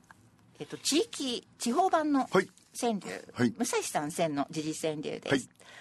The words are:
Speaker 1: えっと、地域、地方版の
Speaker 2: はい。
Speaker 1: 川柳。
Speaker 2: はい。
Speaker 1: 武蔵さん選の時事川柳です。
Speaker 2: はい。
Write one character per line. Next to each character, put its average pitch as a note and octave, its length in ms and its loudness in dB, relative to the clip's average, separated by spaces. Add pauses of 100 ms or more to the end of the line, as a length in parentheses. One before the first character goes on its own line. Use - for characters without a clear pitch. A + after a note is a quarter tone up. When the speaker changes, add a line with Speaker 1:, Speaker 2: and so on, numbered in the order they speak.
(600)
Speaker 1:
え D3+ 60 -10
っ - 20 -14
と、 D3+ 100 -10
地 - 220 2
域、 C4+ 480 -4 (100)
地 A#3 140 0
方 F4+ 180 4
版 D#4 220 2
の C4+ 200 4
Speaker 2:
は G3 100 6
い。 - 80 -10 (300)
Speaker 1:
川 - 140 0
柳。 E3+ 400 -6
Speaker 2:
は - 120 4
い。 A#2 120 2
Speaker 1:
武 - 80 0
蔵 A4 180 0
さ D3+ 220 -2
ん D3+ 60 -4
選 D#3+ 240 0
の C#3 160 -2
時 D#3 220 -4
事 - 80 -10
川 D#3 140 -2
柳 D3+ 240 -6
で - 100 -6
す。 - 0 -
Speaker 2:
は - 80 4
い。 - 120 -6 (320)